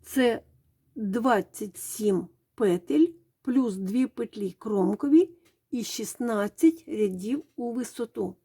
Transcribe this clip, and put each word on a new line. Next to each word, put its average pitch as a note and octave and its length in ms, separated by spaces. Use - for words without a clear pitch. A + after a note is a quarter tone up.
Це B3 400
двадцять G#3+ 800
сім F#3+ 520
петель A#3+ 520
плюс B3 340
дві G3+ 300
петлі G#3 460
кромкові G#3+ 800
і A#3+ 140
шістнадцять A#3 1040
рядів G#3+ 560
у A#3+ 160
висоту. A3+ 720